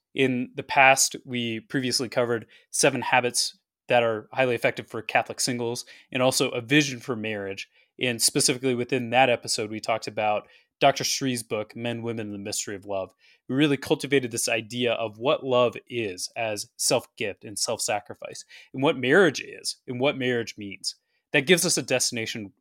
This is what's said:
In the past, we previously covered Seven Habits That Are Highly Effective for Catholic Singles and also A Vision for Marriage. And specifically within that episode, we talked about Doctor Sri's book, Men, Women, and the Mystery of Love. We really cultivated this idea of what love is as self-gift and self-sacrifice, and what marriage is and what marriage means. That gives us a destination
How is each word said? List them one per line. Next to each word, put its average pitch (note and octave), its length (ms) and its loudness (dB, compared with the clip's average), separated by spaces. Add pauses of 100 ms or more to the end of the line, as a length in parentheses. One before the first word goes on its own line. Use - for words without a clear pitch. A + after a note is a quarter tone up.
(140)
In B2+ 400 0
the C#3+ 80 -10
past, C3+ 520 6 (120)
we A#2 340 -4
previously B2+ 480 -2
covered A#2 380 0 (240)
Seven C3+ 320 2
Habits B2 560 0 (300)
That B2 140 4
Are A2 300 0
Highly C3 220 2
Effective A#2 340 -2
for A2+ 140 -10
Catholic - 380 0
Singles A#2+ 440 -4 (260)
and B2+ 120 -2
also C3 300 2
A B2 100 -4
Vision C3+ 380 2
for B2+ 140 -6
Marriage. G#2 540 -6 (320)
And A#2+ 220 -2
specifically C3 520 0
within A#2+ 360 -2
that B2+ 180 6
episode, A#2 420 -2
we A2 80 -8
talked A2 280 -4
about G#2+ 420 -2 (320)
Doctor C3+ 240 4
Sri's B2 400 -2
book, G#2+ 320 -6
Men, A#2 260 -6
Women, A2+ 260 -6
and G#2 60 -8
the G2+ 40 -10
Mystery G#2 360 -8
of G2 120 -12
Love. F#2+ 260 -6 (360)
We B2 60 -2
really C#3 220 4
cultivated C3+ 540 0
this A2+ 180 -2
idea A#2 460 -2
of A2 240 -6
what C3+ 260 0
love B2 320 2 (120)
is G#2+ 460 -6
as A2 420 -6
self-gift - 680 -2
and G#2+ 120 -14
self-sacrifice, - 880 -6 (280)
and C3 100 -6
what D3 140 2
marriage C#3 440 4
is - 360 -10 (100)
and B2 140 -6
what C#3 160 0
marriage B2 400 -2
means. G2 400 -10 (360)
That C#3+ 140 2
gives F3+ 200 6
us D#3+ 100 2
a D3 60 0
destination A2+ 800 -4